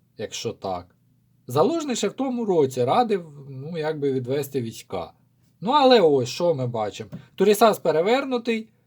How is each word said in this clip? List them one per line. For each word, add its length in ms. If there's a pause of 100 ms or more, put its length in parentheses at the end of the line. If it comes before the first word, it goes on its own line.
(180)
якщо 340
так. 440 (500)
Залужний 500
ще 120
в 40
тому 320
році 400
радив, 640
ну, 300
якби 340
відвести 500
війська. 500 (480)
Ну, 100
але 300
ось, 280
що 260
ми 120
бачимо. 440 (240)
Турісас 440
перевернутий, 920 (180)